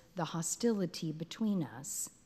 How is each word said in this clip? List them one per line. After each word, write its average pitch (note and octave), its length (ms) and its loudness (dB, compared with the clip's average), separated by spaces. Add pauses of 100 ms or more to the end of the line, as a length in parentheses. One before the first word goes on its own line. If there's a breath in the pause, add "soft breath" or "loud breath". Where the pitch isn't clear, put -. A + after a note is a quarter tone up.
(160 loud breath)
the E3+ 100 0
hostility F3 880 0
between F3 520 0
us. - 480 -6 (140)